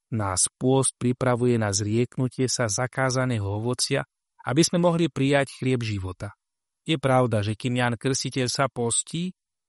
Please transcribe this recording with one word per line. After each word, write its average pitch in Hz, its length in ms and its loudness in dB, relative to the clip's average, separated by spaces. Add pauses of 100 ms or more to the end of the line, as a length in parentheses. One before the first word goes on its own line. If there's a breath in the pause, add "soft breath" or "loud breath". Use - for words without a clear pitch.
(100)
nás 98 480 -2
pôst 131 400 2
pripravuje 123 560 2
na 110 160 2
zrieknutie 117 800 -2
sa 120 160 -2
zakázaného 123 960 -2
ovocia, 127 400 -2 (480)
aby 156 160 4
sme 175 160 0
mohli 170 240 4
prijať 139 400 2 (160)
chlieb 127 240 0
života. 98 480 -6 (480)
Je 160 160 -2
pravda, 127 480 2
že 110 80 -2
kým 123 240 -2
Ján 120 160 0
Krstiteľ 131 560 -2
sa 139 160 0
postí, 131 640 -4 (380)